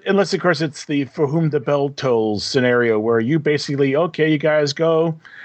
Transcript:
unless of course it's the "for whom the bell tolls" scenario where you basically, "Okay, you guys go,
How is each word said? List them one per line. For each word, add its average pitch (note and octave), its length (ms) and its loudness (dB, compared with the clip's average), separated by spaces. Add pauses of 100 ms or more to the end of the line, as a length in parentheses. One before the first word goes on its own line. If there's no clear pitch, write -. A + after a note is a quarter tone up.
unless G3 280 0
of F3 60 -2
course E3+ 200 0
it's D#3 240 -6
the C#3+ 220 -2
"for D3+ 200 -2
whom D#3 240 0
the C#3+ 100 -2
bell C#3+ 300 -2
tolls" A2+ 540 0
scenario B2 540 2
where A2+ 220 2
you C3 180 0
basically, C#3+ 580 0
"Okay, D#3+ 340 0
you D3+ 80 2
guys D3+ 340 0
go, D#3+ 460 0 (260)